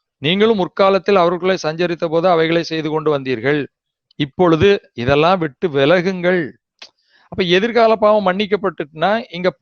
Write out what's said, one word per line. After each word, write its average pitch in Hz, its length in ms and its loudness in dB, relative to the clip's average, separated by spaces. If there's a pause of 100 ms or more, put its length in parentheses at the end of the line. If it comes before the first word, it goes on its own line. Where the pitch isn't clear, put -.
(180)
நீங்களும் 202 400 0
முற்காலத்தில் 196 580 0
அவர்களை 180 480 0
சஞ்சரித்த 165 440 -4
போது 165 220 0
அவைகளை 165 340 2
செய்து 160 260 -6
கொண்டு 151 300 -2
வந்தீர்கள். 131 460 -2 (500)
இப்பொழுது 175 800 0
இதெல்லாம் 147 460 2
விட்டு 160 280 -6
விலகுங்கள்." 175 840 0 (800)
அப்ப - 140 -6
எதிர்கால 220 520 2
பாவம் 208 320 2
மன்னிக்கப்பட்டுட்டுனா 180 1000 -4
இங்க 175 320 -4